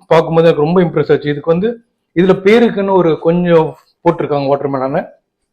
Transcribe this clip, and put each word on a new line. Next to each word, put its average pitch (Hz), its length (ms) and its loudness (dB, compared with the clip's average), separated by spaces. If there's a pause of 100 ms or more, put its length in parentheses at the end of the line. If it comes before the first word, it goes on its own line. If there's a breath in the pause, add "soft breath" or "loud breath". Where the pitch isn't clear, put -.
பார்க்கும்போது 165 400 2
எனக்கு 147 180 2
ரொம்ப 175 160 0
இம்ப்ரெஸ் 151 300 -2
ஆச்சு. 147 180 -2
இதுக்கு 151 260 -4
வந்து 196 140 -2 (460)
இதுல 180 180 2 (120)
பேருக்குன்னு 202 460 2
ஒரு 170 280 2
கொஞ்சம் 170 480 2 (360)
போட்டிருக்காங்க 147 460 -2
வாட்டர்மெலனு, 139 500 -2 (540)